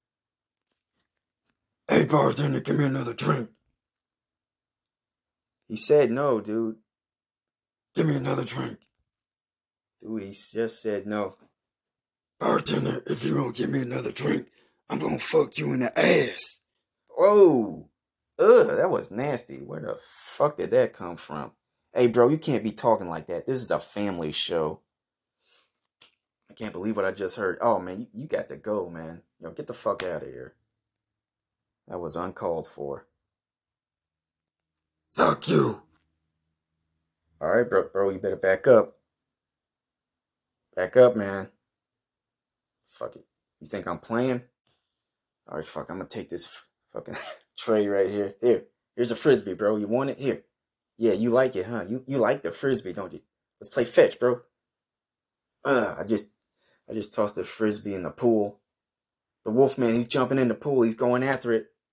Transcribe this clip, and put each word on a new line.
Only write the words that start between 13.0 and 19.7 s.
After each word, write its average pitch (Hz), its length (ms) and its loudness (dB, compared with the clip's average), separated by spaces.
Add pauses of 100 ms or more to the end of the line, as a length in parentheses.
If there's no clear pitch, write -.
if - 180 -2
you - 80 0
don't 123 220 -2
give - 140 -2
me 139 120 -2
another 127 320 -6
drink, - 340 -2 (420)
I'm 135 100 -4
gonna 143 200 -4
fuck - 380 2
you 147 160 -2
in 127 80 0
the - 180 -2
ass." - 600 2 (540)
Whoa. 160 760 6 (500)
Ugh, 214 280 8
that 135 220 2
was - 220 -2
nasty. 120 460 -4
Where - 220 -12